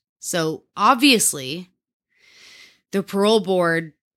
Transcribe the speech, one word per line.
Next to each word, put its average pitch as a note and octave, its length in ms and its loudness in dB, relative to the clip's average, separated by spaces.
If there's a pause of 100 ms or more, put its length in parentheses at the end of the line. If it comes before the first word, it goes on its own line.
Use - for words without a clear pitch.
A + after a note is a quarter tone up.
(200)
So D#3+ 440 -4 (120)
obviously, G3 960 0 (1200)
the G3 120 -4
parole G#3 360 2
board E3+ 540 -2 (240)